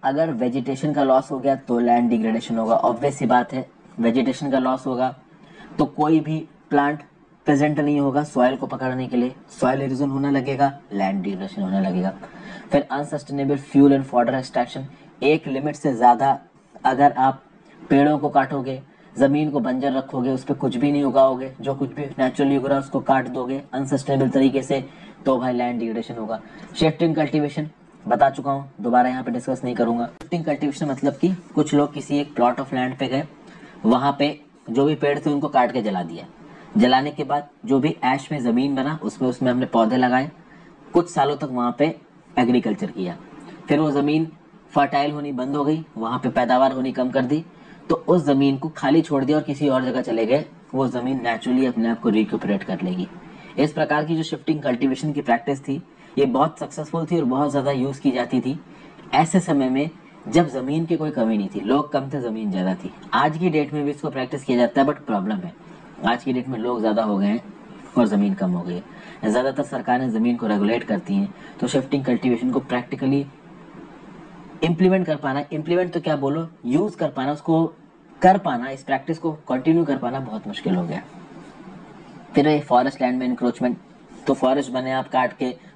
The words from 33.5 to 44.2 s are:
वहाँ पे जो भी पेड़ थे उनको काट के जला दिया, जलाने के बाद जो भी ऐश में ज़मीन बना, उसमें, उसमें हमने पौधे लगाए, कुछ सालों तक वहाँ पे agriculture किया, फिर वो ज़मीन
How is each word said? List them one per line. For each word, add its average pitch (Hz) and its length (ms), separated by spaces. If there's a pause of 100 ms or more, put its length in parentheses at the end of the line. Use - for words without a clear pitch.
वहाँ 127 340
पे 147 220 (300)
जो 131 140
भी 151 100
पेड़ 143 240
थे 151 120
उनको 143 180
काट 123 240
के 123 100
जला 98 200
दिया, 82 240 (500)
जलाने 147 340
के 147 140
बाद 143 240 (160)
जो 131 160
भी 151 240
ऐश 165 280
में 147 80
ज़मीन 123 340
बना, 143 280
उसमें, 131 260
उसमें 123 240
हमने 123 140
पौधे 113 300
लगाए, 127 340 (600)
कुछ 170 180
सालों 147 260
तक 147 160
वहाँ 123 260
पे 156 220 (380)
agriculture 226 480
किया, 175 300 (520)
फिर 151 100
वो 156 120
ज़मीन 147 420 (420)